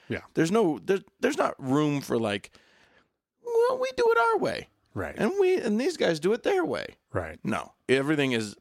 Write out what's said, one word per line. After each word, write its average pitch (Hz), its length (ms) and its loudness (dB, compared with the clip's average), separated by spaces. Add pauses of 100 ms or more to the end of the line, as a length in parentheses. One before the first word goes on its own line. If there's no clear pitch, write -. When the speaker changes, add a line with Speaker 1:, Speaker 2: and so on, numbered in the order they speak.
Speaker 1:
Yeah. 104 140 -6 (140)
Speaker 2:
There's 165 160 2
no, 180 320 2
there, 196 160 -2 (200)
there's - 180 0
not - 240 0
room 143 400 2
for, 123 160 -2
like, 104 340 -4 (920)
"Well, 480 340 2
we 523 200 -2
do 480 100 2
it 466 100 4
our 453 220 4
way. 87 280 -4 (260)
Speaker 1:
Right. 82 240 -6
Speaker 2:
And 233 220 0
we, 370 180 4
and 214 220 0
these 320 180 -2
guys 170 240 0
do 185 120 2
it - 100 -4
their 381 220 2
way." 101 300 -6 (180)
Speaker 1:
Right. 82 300 -6
Speaker 2:
No. 85 300 -4 (160)
Everything 139 440 2
is 107 280 -2